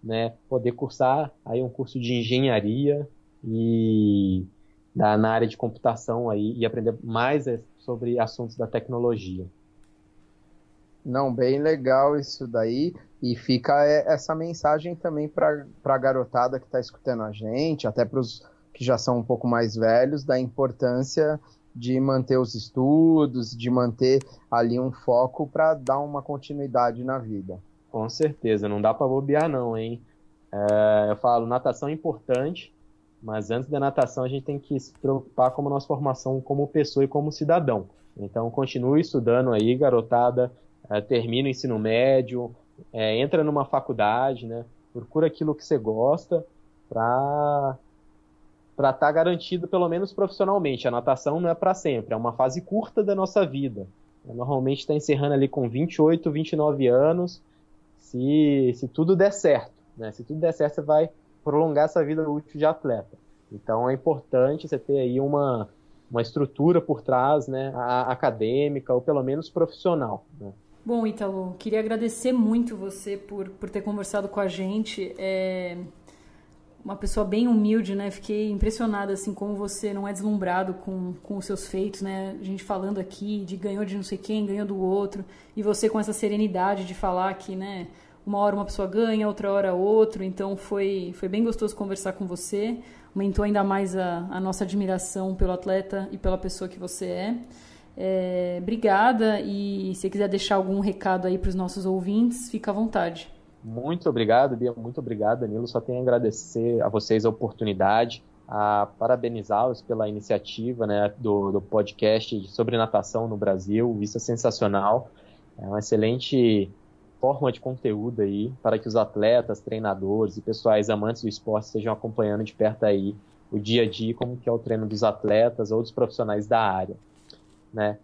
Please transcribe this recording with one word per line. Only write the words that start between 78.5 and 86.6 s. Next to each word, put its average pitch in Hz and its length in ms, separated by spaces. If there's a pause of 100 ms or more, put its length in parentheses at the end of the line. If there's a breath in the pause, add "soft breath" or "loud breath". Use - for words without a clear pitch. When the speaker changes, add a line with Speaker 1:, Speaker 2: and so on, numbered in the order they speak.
Speaker 3:
assim, 196 220
como 202 220
você 202 360
não 202 140
é 202 60
deslumbrado 190 640
com, 185 400 (100)
com 202 140
os 190 60
seus 196 220
feitos, 196 360
né? 190 380
A 196 40
gente 190 180
falando 196 380
aqui 202 440
de 185 120
ganhou 196 280
de 190 120
não 196 80
sei 196 120
quem, 214 300
ganhou 202 180
do 196 140
outro, 196 460 (320 loud breath)
e 214 60
você 208 260
com 220 100
essa 214 140
serenidade 202 720